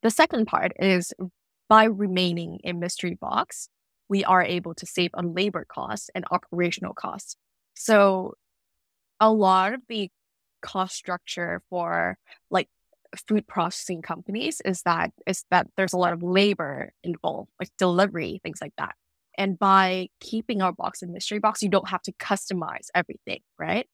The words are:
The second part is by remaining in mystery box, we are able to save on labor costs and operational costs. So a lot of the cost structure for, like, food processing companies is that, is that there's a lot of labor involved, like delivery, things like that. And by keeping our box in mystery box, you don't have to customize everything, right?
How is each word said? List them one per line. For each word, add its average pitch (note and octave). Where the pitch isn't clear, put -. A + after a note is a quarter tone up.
The A3+
second B3+
part -
is F#3
by A3
remaining F3+
in F3
mystery F3
box, -
we G3
are F#3
able F3
to -
save F3
on F3
labor F#3
costs -
and F#3
operational F3
costs. -
So G3
a A3
lot F#3+
of B3+
the G#3
cost F#3+
structure F3
for, E3+
like, F3+
food G#3+
processing E3+
companies G3+
is F#3
that, E3+
is -
that F3+
there's F#3+
a F#3
lot F3
of E3+
labor F3+
involved, -
like F#3
delivery, F3+
things D#3+
like D3
that. -
And G3
by F#3+
keeping A3
our F3+
box F3+
in F3
mystery G3+
box, G#3
you G3+
don't F#3+
have F#3
to G3
customize -
everything, -
right? F3+